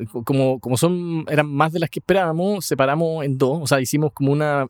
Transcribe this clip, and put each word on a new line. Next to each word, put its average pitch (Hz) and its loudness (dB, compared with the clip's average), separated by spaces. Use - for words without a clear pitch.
co-, 120 -8
como, 131 0
como 123 -2
son, 170 -2
eran 147 2
más 156 2
de 180 -2
las 165 -2
que - -8
esperábamos, 185 0
separamos 156 0
en 135 -2
dos. 135 2
O 139 -4
sea, 139 2
hicimos 147 0
como 139 2
una 143 0